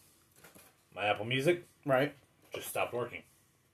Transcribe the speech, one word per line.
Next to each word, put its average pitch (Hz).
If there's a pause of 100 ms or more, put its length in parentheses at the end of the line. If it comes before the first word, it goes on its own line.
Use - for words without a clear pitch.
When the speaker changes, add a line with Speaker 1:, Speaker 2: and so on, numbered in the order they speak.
(960)
Speaker 1:
my 95
Apple 104
Music 135 (180)
Speaker 2:
Right. 139 (400)
Speaker 1:
just -
stopped 95
working. 90 (520)